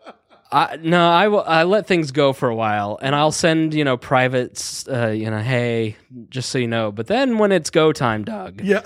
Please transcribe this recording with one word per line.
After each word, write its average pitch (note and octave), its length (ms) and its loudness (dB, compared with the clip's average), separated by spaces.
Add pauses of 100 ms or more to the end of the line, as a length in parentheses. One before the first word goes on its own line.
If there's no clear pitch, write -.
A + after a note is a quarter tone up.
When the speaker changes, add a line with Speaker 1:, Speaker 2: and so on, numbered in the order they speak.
(500)
Speaker 1:
I, D3 320 0
no, E3+ 260 4
I F3 200 4
will, G#3 180 2
I D#3+ 160 4
let F#3 240 2
things D#3+ 240 0
go C#3 220 2
for C3 160 -2
a A2+ 80 -2
while, G#2 440 -2
and C3+ 140 -2
I'll D3+ 180 2
send, D#3+ 400 0
you D3+ 120 0
know, B2+ 120 0
private, B2+ 600 0
s-, - 320 -12
uh, A#2+ 200 -2
you A2 220 -4
know, G#2+ 80 -4
"Hey, A#2 580 -2 (320)
just - 220 -8
so C3+ 80 -2
you B2 100 0
know." A2+ 220 -2
But A2 160 -8
then A#3+ 320 0
when G#3 140 2
it's F3 180 0
go D#3 220 4
time, A2 320 -2
Doug, F#2+ 380 -10
Speaker 2:
Yeah. G3 240 2